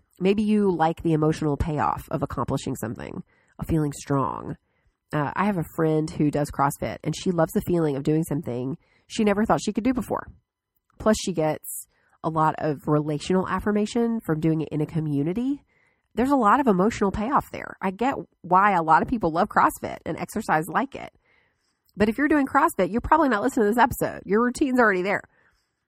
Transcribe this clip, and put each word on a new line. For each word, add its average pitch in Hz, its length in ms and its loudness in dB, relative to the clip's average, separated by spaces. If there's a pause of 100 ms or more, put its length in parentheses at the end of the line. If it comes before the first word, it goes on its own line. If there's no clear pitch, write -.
(180)
maybe 202 240 2
you 208 280 2
like 165 320 0
the 165 100 2
emotional 156 440 2
payoff 143 540 -2
of 160 120 -2
accomplishing 135 520 -4
something, - 480 -10 (380)
of - 80 -10
feeling 151 240 0
strong. 90 640 -4 (560)
Uh, 147 240 -2
I 190 100 0
have 208 100 0
a 156 80 -2 (120)
friend 156 340 0
who 151 200 0
does 147 200 -2
CrossFit, 139 540 -2
and 156 120 -2
she - 140 -4
loves 165 220 0
the 208 100 -2
feeling 165 320 0
of 139 80 -6
doing 156 220 2
something 131 520 -6 (300)
she - 160 -4
never 208 220 2
thought 165 180 2
she - 100 -4
could 202 120 -4
do 254 100 2
before. - 320 -6 (720)
Plus, 214 220 2
she 196 120 -4
gets - 540 -4 (380)
a 165 40 -2
lot 156 300 0
of 151 300 -4
relational 151 600 0
affirmation 214 720 -2
from 160 200 -2
doing 160 220 2
it - 100 -6
in 147 80 -2
a 147 60 -2
community. 165 760 -2 (540)
There's 254 160 2
a 285 40 4
lot 226 220 6
of 285 80 2
emotional 196 460 2
payoff 226 400 -2
there. - 280 -12
I 190 120 -2
get 247 240 -2 (240)
why 190 320 4
a 175 100 2
lot 160 200 6
of 165 60 -6
people 208 220 0
love 175 180 2
CrossFit - 560 0
and 165 140 -6
exercise 165 500 -2
like 196 280 -2
it. - 160 -14 (840)
But 208 120 2
if 226 100 -2
you're 285 80 2
doing 285 200 4
CrossFit, 269 440 2
you're 226 100 -2
probably 311 280 4
not 214 140 0
listening 240 240 2
to 208 40 2
this - 120 4
episode. 139 420 -2
Your 208 180 2
routine's 247 380 0
already 196 220 4
there. 190 200 -2 (640)